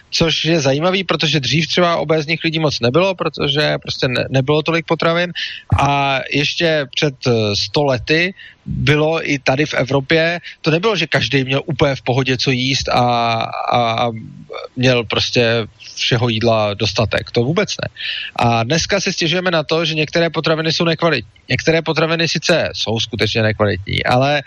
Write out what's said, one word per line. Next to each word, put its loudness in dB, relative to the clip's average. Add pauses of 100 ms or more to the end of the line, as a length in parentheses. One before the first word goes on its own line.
(140)
Což 2
je 2
zajímavý, 2
protože 0
dřív 0
třeba 2
obézních 0
lidí -2
moc 0
nebylo, 2
protože -2
prostě -2
ne-, -4
nebylo 2
tolik -2
potravin 0 (400)
a 2 (100)
ještě 0
před, 0 (120)
eh, 4 (280)
sto 0
lety 0 (320)
bylo 2
i -2
tady 0
v -4
Evropě, 0 (220)
to 0
nebylo, 2
že 0
každý 0
měl 0
úplně 2
v -8
pohodě 0
co 0
jíst 0
a, 2 (420)
a, -2 (260)
a -2 (680)
měl 2
prostě 0 (260)
všeho 0
jídla 2
dostatek. -2
To 2
vůbec 0
ne. -6 (480)
A 2
dneska 0
si -2
stěžujeme -2
na 2
to, 0
že -2
některé 0
potraviny 0
jsou 0
nekvalitní. 0 (180)
Některé 2
potraviny 0
sice 2
jsou -2
skutečně -2
nekvalitní, 0
ale 2